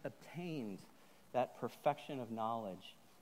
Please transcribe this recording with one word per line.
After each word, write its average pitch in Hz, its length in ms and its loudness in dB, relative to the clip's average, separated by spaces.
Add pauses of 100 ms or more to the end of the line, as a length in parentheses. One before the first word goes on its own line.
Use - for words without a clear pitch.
obtained 143 760 -4 (520)
that - 280 4
perfection 143 580 2
of 113 140 -2
knowledge 110 640 0 (260)